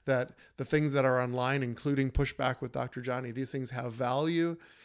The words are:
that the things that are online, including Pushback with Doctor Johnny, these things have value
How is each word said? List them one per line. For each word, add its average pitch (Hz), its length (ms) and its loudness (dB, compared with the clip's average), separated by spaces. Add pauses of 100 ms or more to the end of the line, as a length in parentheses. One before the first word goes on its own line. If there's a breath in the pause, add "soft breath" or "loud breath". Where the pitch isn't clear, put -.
that 127 280 0 (220 soft breath)
the 135 80 -4
things 151 280 2
that 139 120 4
are 127 160 4
online, 127 420 0
including 135 480 0
Pushback 131 520 0
with 123 100 -8
Doctor 127 300 -4
Johnny, 127 280 -4
these 127 200 -6
things 131 200 -6
have 123 220 -6
value 160 640 0 (280 loud breath)